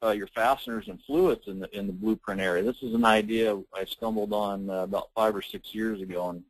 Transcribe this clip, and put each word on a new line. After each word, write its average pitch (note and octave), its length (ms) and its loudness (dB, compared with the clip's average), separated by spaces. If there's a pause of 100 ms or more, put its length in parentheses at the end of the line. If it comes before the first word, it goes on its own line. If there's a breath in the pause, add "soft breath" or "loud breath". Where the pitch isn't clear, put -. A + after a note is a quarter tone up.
uh, A2+ 80 4
your G#2 160 -2
fasteners A2+ 600 0
and F#2 140 -14
fluids D3+ 460 2
in F#2+ 120 -6
the, F#2 180 -8
in G2+ 100 -2
the F#2+ 60 -4
blueprint G2+ 460 -2
area. F#2 240 2
This B2 200 -2
is A#2 100 -4
an A#2 100 4
idea A2 560 4 (160)
I F#2+ 100 -4
stumbled G#2+ 480 -4
on, G2 360 -2
uh, F#2+ 140 -2
about F#2+ 320 -4
five A2 200 4
or G2 60 -4
six - 320 -14
years A2 280 -2
ago. F2+ 280 -4
And, F2 200 -10